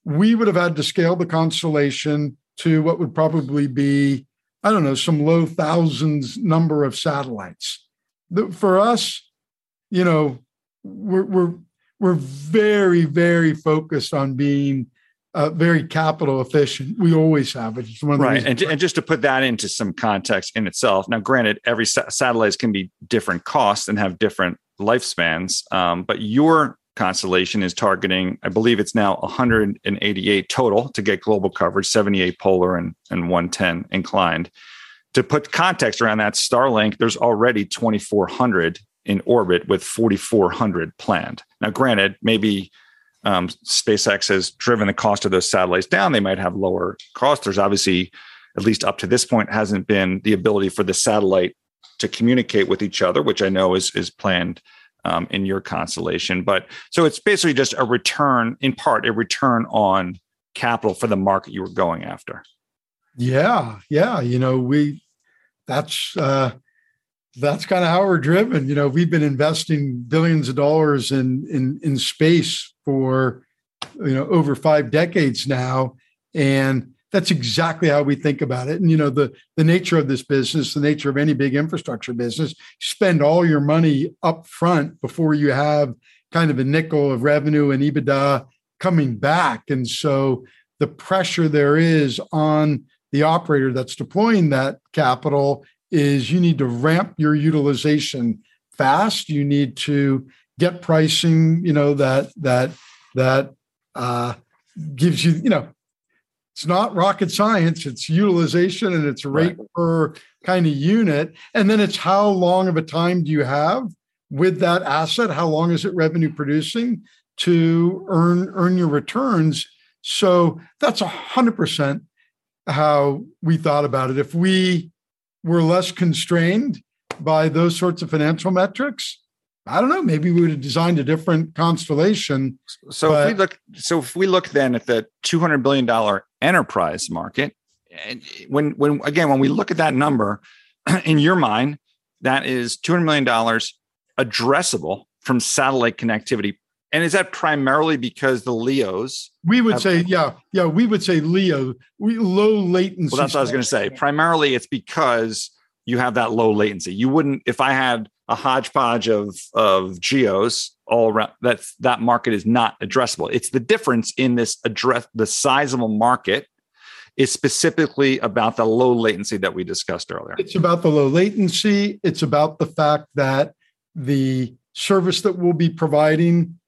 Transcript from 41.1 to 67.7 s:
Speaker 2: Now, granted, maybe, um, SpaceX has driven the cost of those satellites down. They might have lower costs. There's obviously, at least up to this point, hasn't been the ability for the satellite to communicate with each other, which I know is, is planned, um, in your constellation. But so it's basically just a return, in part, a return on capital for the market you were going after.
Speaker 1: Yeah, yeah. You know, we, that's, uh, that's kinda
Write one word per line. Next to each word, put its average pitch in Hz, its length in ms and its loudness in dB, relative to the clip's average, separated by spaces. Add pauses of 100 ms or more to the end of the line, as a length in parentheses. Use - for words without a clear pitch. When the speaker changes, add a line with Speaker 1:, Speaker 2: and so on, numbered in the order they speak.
Speaker 2:
Now, 107 80 -2
granted, 104 520 2
maybe, 104 500 0 (520)
um, 98 260 0
SpaceX - 800 -2
has 95 220 0
driven 107 360 0
the 98 60 0
cost 104 320 0
of 95 60 0
those 92 180 2
satellites 92 360 2
down. 180 260 0
They 117 80 2
might 95 200 0
have 92 160 -4
lower 92 420 -4 (160)
costs. 139 300 0
There's 98 160 -2
obviously, 98 520 0 (460)
at 95 60 -4
least 107 200 0
up - 140 -2
to 98 100 -8
this 120 180 0
point, 107 260 0
hasn't 101 340 -2
been 95 380 0
the 107 100 2
ability 98 360 0
for 101 140 -2
the 92 100 0
satellite 95 600 0 (440)
to - 80 -4
communicate 117 600 0
with 95 140 -2
each 98 220 -4
other, 92 180 2
which 104 220 -2
I 95 60 0
know 92 260 2
is, - 200 -2
is 95 140 -4
planned, 90 500 -4 (460)
um, 85 240 -2
in 98 160 -4
your 95 160 -4
constellation. 85 800 -6
But 95 220 0 (240)
so 170 160 2
it's - 140 -2
basically 175 340 0
just 127 240 0
a 135 60 -2
return, 123 760 0
in 131 140 0
part, 113 320 0
a 117 60 2
return 113 580 0
on 95 460 0 (400)
capital 113 400 -2
for - 100 -4
the 104 120 0
market 95 360 -2
you 92 80 -8
were 92 80 -8
going 87 340 -2
after. - 400 -14 (760)
Speaker 1:
Yeah, 127 720 0
yeah. 175 320 2
You 123 180 0
know, 131 180 2
we, 147 460 0 (640)
that's, - 500 -6
uh, 156 360 0 (840)
that's 143 280 -2
kinda 180 220 2